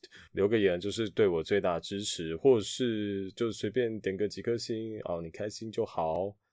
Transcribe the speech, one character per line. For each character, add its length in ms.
留 160
个 100
言， 220
就 100
是 200
对 180
我 160
最 160
大 140
的 80
支 200
持， 360
或 220
是 760
就 180
随 180
便 300
点 160
个 120
几 140
颗 160
星， 460
哦， 180
你 80
开 200
心 200
就 160
好。 500